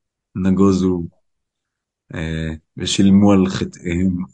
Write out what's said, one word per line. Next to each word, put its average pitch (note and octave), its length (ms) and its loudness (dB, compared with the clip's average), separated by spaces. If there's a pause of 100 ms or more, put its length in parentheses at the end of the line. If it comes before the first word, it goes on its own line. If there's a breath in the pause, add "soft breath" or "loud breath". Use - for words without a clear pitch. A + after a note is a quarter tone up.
(340)
נגוזו, F#2 720 2 (1040)
אה, D#2+ 360 -6 (260)
ושילמו G2 560 2
על F#2+ 160 4
חטאיהם F2+ 680 -4 (180)